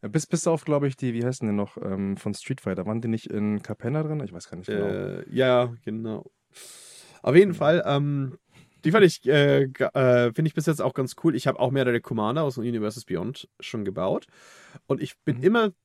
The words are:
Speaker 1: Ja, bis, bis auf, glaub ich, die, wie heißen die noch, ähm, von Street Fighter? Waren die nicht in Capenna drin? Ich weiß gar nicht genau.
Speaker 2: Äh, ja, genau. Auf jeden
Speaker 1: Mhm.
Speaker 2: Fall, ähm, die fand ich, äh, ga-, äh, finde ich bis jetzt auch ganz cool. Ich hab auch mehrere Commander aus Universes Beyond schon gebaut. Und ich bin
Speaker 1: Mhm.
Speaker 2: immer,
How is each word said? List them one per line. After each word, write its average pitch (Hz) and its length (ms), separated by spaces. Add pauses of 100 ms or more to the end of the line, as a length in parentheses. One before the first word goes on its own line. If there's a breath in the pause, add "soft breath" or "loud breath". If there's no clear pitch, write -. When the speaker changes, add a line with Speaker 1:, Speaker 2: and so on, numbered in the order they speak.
Speaker 1:
Ja, 110 60
bis, 151 200
bis - 200
auf, 160 160
glaub 143 200
ich, 139 120
die, 127 180
wie 117 120
heißen 127 220
die 104 60
noch, 101 240
ähm, 98 400
von 104 160
Street - 280
Fighter? 92 240
Waren 110 160
die 120 80
nicht 113 180
in 104 340
Capenna 135 420
drin? 151 200
Ich 104 80
weiß 87 180
gar 87 80
nicht 92 140
genau. 101 260
Speaker 2:
Äh, 95 360
ja, 123 400 (100)
genau. 110 480 (920 loud breath)
Auf 131 140
jeden 190 180
Speaker 1:
Mhm. - 20
Speaker 2:
Fall, 160 300
ähm, 143 520 (480 soft breath)
die 156 60
fand 208 140
ich, - 220
äh, 139 400
ga-, 131 240 (360)
äh, 117 60
finde 160 140
ich 156 60
bis 156 140
jetzt 151 140
auch - 120
ganz 131 300
cool. 165 120
Ich 131 120
hab 131 100
auch 123 140
mehrere 123 300
Commander 117 420
aus 131 140
Universes 113 480
Beyond 95 440 (100)
schon 107 260
gebaut. 95 420 (600 loud breath)
Und 139 140
ich - 240
bin 131 120
Speaker 1:
Mhm. 123 40
Speaker 2:
immer, 214 300 (140)